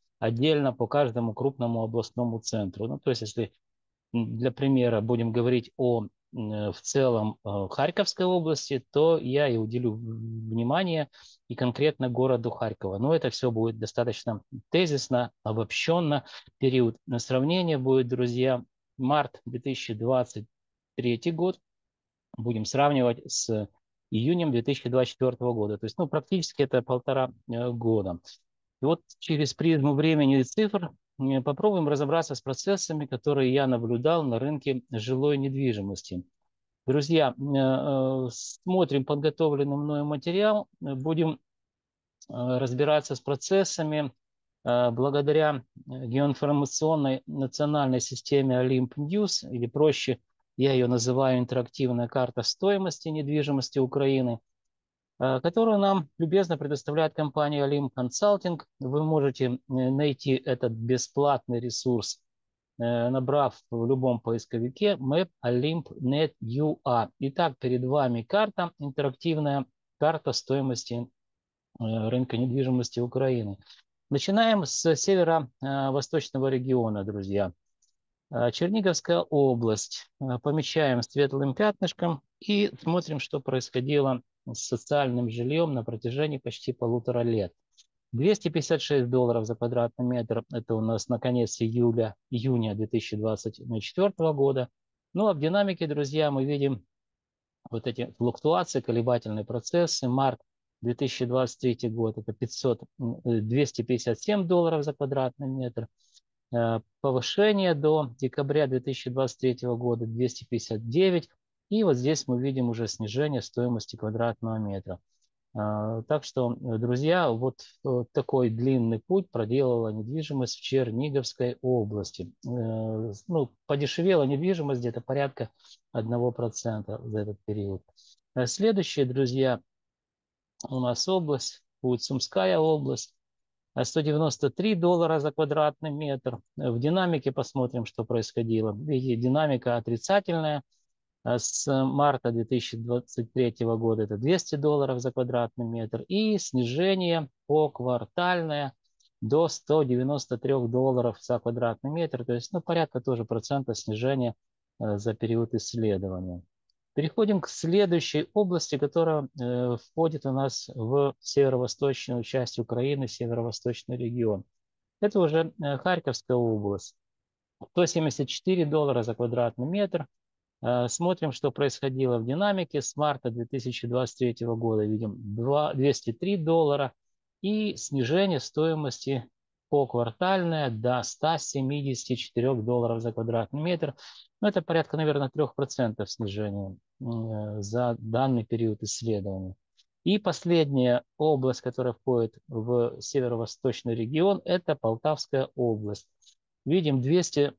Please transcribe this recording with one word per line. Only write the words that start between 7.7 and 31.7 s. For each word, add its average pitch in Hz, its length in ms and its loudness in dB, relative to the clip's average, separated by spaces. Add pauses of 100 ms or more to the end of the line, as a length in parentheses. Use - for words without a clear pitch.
Харьковской 175 540 0
области, 160 680 0
то 156 280 4
я 139 280 2
и 120 120 2
уделю 113 340 -2
в-, 113 580 -8
внимание 147 600 0 (380)
и 120 60 -8
конкретно 131 540 0
городу 123 420 0
Харькова. 101 460 -6
Но 135 180 2
это 160 140 2
все 120 240 -2
будет 113 260 0
достаточно 113 640 -4 (300)
тезисно, 139 640 0 (120)
обобщенно. 143 800 0 (320)
Период 127 400 2 (100)
на 120 120 -2
сравнение 156 580 0
будет, 131 320 2
друзья, 123 560 0 (320)
март 139 480 0
две 120 160 -8
тысячи 127 320 -6
двадцать 117 540 -2 (500)
третий 120 340 0
год. 170 300 -2 (800)
Будем 113 260 -2
сравнивать 131 560 2 (100)
с 107 380 -2 (420)
июнем 156 400 0
две 120 120 2
тысячи 131 260 -2
двадцать 127 240 2
четвертого 123 400 0
года. 104 240 -2
То - 80 -8
есть, 107 140 -8
ну, 170 100 0
практически 160 540 -2
это 135 200 2
полтора, 131 500 -2 (160)
э, 120 220 -4
года. 110 480 0 (600)
И - 40 -2
вот 165 160 2 (180)
через 151 360 -2
призму 147 400 4
времени 147 440 4
и 131 60 4
цифр, 208 480 -2 (260)
э, 135 220 0
попробуем 151 480 0